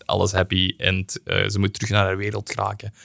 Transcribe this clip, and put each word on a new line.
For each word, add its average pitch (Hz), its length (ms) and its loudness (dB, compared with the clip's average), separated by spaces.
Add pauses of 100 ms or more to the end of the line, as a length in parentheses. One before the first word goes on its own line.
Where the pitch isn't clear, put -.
alles 95 260 2
happy 92 440 2
end. 95 480 -2
Eh, 95 240 2
ze 101 100 -2
moet 98 160 2
terug 107 160 -4
naar 101 140 4
haar 95 120 0
wereld 101 340 -4
geraken. 101 420 -4 (120)